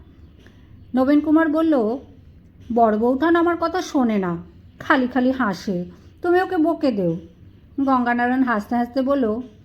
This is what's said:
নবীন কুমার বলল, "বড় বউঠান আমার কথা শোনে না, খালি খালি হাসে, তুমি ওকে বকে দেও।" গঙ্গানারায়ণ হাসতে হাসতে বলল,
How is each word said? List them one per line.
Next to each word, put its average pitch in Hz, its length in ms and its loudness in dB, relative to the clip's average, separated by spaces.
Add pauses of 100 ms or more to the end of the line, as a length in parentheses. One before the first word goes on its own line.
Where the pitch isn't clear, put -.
(960)
নবীন 269 240 4
কুমার 320 280 4
বলল, 285 500 0 (720)
"বড় 220 260 4
বউঠান 262 380 2
আমার 339 240 2
কথা 330 220 -2
শোনে 240 360 0
না, 180 180 -2 (420)
খালি 262 280 0
খালি 247 240 0
হাসে, 196 540 -4 (380)
তুমি 349 200 2
ওকে 370 140 -4
বকে 311 360 0
দেও।" 175 240 -2 (640)
গঙ্গানারায়ণ 247 600 0
হাসতে 240 320 -2
হাসতে 240 280 -2
বলল, 254 380 -2 (240)